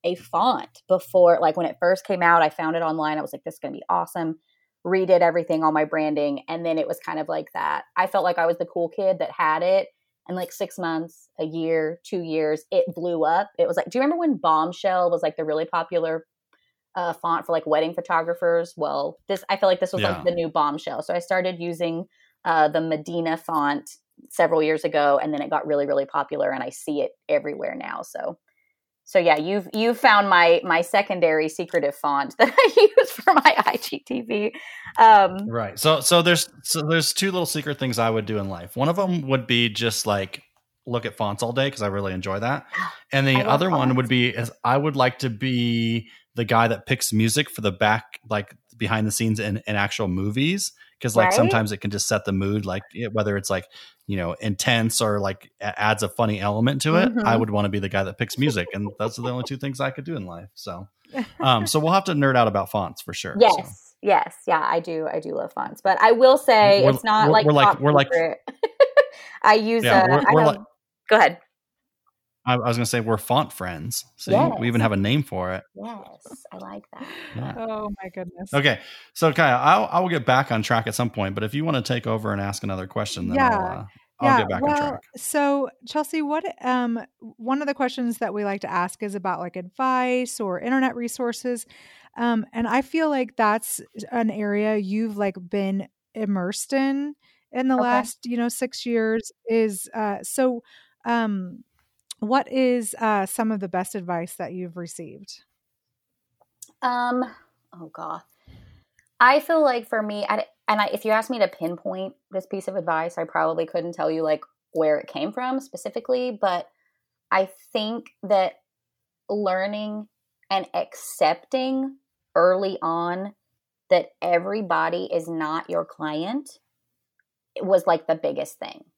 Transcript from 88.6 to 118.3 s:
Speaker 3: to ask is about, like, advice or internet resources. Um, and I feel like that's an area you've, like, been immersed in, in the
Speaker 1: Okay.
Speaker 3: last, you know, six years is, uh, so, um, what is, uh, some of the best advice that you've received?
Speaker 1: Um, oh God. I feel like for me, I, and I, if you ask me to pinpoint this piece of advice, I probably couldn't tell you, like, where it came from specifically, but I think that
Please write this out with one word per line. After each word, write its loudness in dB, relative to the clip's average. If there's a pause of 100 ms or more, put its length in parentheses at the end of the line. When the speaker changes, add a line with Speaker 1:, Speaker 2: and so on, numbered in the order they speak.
Speaker 3:
to -8
ask -2
is -8
about, -4
like, -10
advice -2
or -4
internet 0
resources. -6 (500)
Um, 0
and -4
I 0
feel -2
like -4
that's 0 (320)
an 0
area 0
you've, -2
like, -2 (140)
been -2 (280)
immersed -4
in, 0 (380)
in -2
the 2
Speaker 1:
Okay. 2
Speaker 3:
last, -2
you -4
know, 0
six -8
years 0 (160)
is, 0
uh, -4
so, -2 (420)
um, -2 (560)
what 0
is, 0
uh, 0
some -2
of -2
the -6
best -4
advice -6
that -8
you've -10
received? -16 (1400)
Speaker 1:
Um, -2 (500)
oh -18
God. -12 (960)
I 6
feel 2
like 0
for -2
me, -6
I, -2 (220)
and 0
I, 0
if -6
you 0
ask 0
me -6
to 4
pinpoint -8 (160)
this -8
piece -10
of -8
advice, -4
I -4
probably -2
couldn't -6
tell -2
you, -4
like, -2 (300)
where 0
it -12
came -8
from -6
specifically, -6
but -2 (640)
I 0 (240)
think -6 (160)
that 0 (720)